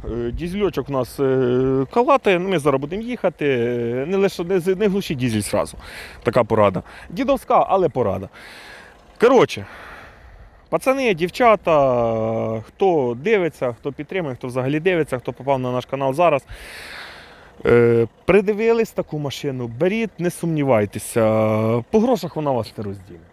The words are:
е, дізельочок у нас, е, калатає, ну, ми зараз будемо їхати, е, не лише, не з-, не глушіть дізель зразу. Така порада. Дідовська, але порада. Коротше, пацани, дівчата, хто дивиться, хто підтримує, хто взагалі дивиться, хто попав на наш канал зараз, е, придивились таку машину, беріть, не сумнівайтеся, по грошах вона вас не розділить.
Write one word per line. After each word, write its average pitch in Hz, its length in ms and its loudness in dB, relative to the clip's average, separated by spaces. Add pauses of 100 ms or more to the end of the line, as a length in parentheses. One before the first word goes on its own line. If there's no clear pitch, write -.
е, 117 260 -6
дізельочок 165 580 -4
у 139 40 -6
нас, 127 260 -4
е, 131 720 2
калатає, 240 460 2
ну, 185 100 -4
ми 180 100 0
зараз 135 220 2
будемо 160 200 -8
їхати, 226 440 -4
е, 120 640 0
не 190 100 -2
лише, 196 260 0
не 180 160 0
з-, 185 160 0
не 208 120 0
глушіть 185 300 -2
дізель 117 240 0
зразу. 90 360 -4 (460)
Така 120 200 2
порада. 104 400 2 (260)
Дідовська, 233 600 2
але 180 200 2
порада. 95 400 -2 (920)
Коротше, 208 440 4 (1040)
пацани, 254 440 0
дівчата, 120 1500 2
хто 143 540 0
дивиться, 160 580 0
хто 143 120 -6
підтримує, 151 440 -6
хто 131 120 -10
взагалі 131 320 -2
дивиться, 156 400 0
хто 131 140 -8
попав 131 260 -2
на 127 120 -4
наш 123 140 -4
канал 135 280 -4
зараз, 156 320 2 (1200)
е, 117 420 4 (180)
придивились 214 680 2
таку 156 280 -6
машину, 131 480 -6
беріть, 185 520 -2
не 175 100 0
сумнівайтеся, 135 920 0 (680)
по 220 80 4
грошах 214 360 0
вона 147 160 -2
вас 117 260 -4
не 113 60 -10
розділить. 98 380 -14 (120)